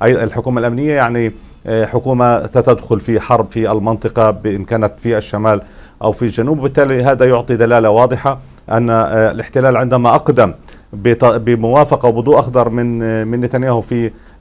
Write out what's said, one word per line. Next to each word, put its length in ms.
أي 200
الحكومة 360
الأمنية، 340
يعني، 400
آه، 180
حكومة 600
ستدخل 540
في 200
حرب 320
في 200
المنطقة 600
ب-، 160
إن 180
كانت 340
في 180
الشمال 440
أو 100
في 100
الجنوب، 380
وبالتالي 440
هذا 220
يعطي 300
دلالة 340
واضحة 500
أن، 180
آه، 420
الاحتلال 460
عندما 380
أقدم 380
بط-، 320
بموافقة 840
وبضوء 300
أخضر 300
من، 340
آه، 200
من 180
نتنياهو 400
في 300